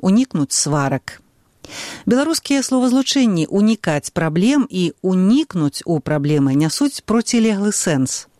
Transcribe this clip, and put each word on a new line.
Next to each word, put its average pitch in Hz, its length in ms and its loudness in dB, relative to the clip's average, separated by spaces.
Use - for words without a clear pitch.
унікнуць 190 480 0
сварак. 139 720 -2
Беларускія 277 560 0
словазлучэнні 254 840 0
«унікаць 196 640 0
праблем» 180 560 0
і 180 260 -2
«унікнуць 185 840 0
у 160 160 -2
праблемы» 143 560 0
нясуць 160 480 -2
процілеглы 220 640 0
сэнс. 143 560 -2